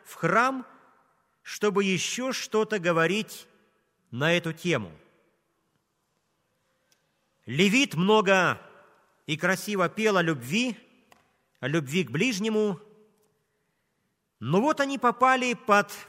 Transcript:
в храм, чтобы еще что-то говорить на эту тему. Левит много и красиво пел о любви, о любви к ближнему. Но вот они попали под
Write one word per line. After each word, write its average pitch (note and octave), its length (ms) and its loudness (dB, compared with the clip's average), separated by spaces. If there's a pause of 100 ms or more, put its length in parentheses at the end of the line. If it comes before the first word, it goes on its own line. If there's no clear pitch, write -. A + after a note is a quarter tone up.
в - 100 -20
храм, A#3+ 520 0 (760)
чтобы G3+ 420 -2
еще G#3+ 480 -2
что-то A3 460 -2
говорить E3+ 680 0 (640)
на C#3+ 220 0
эту E3 200 -2
тему. C3+ 380 -4 (2500)
Левит G3+ 500 2
много F#3 680 4 (680)
и D#3 100 -4
красиво F#3 520 -2
пел G#3+ 280 0
о F3+ 60 4
любви, E3 540 -2 (840)
о B2+ 80 -6
любви D3+ 340 -2
к A#2 80 -10
ближнему. G#3+ 680 -2 (1600)
Но D3+ 200 0
вот D4+ 200 2
они C#4 180 -2
попали B3 560 2
под G3+ 380 2 (160)